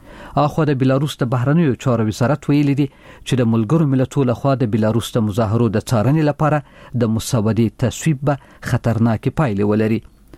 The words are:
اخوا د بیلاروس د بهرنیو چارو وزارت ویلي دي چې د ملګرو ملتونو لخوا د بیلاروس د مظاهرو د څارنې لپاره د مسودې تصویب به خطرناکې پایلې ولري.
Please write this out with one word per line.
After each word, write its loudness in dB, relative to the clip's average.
اخوا -2
د 0
بیلاروس 0
د -4
بهرنیو 2
چارو 0
وزارت -2
ویلي 2
دي 0
چې -2
د 2
ملګرو 2
ملتونو 0
لخوا 0
د 0
بیلاروس 0
د 2
مظاهرو 0
د -2
څارنې 2
لپاره 0
د 2
مسودې 0
تصویب -2
به -4
خطرناکې 0
پایلې 0
ولري. 0